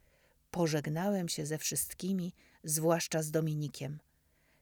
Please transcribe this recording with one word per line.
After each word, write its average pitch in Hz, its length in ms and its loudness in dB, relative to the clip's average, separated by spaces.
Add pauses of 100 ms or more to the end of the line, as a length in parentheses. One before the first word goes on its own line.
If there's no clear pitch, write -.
(500)
Pożegnałem 170 760 2
się 151 180 -4
ze 156 120 -2
wszystkimi, 180 760 -2 (320)
zwłaszcza 160 580 2
z 156 80 -4
Dominikiem. 151 680 -2 (600)